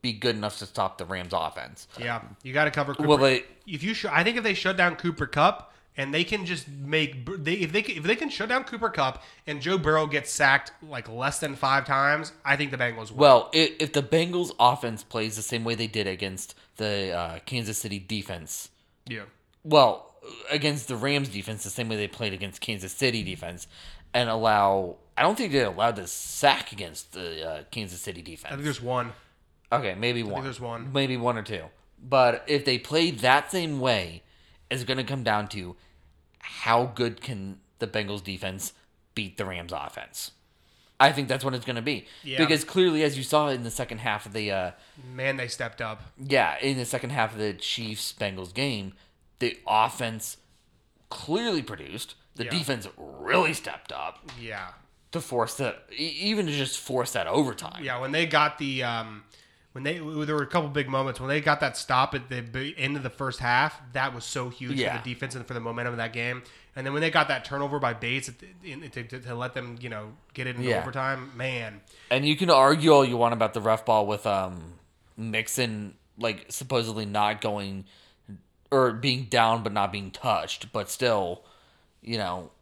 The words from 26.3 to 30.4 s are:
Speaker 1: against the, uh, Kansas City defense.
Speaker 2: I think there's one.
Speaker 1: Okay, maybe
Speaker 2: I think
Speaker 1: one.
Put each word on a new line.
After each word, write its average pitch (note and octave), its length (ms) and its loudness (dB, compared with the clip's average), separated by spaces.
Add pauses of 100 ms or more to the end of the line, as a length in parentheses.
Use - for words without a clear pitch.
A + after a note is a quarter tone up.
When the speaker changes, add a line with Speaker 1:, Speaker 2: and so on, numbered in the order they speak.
Speaker 1:
against F#2+ 420 -12
the, E2 340 -8
uh, D2+ 220 -8
Kansas F#2 300 -10
City F2 220 -10
defense. E2 320 -16
Speaker 2:
I - 20 -8
think C#3+ 80 -10
there's C3 180 -4
one. A#2+ 300 -4 (640)
Speaker 1:
Okay, A2+ 220 -2
maybe A#2+ 240 0
Speaker 2:
I A2+ 40 -4
think G2+ 120 -6
Speaker 1:
one. F2+ 80 -6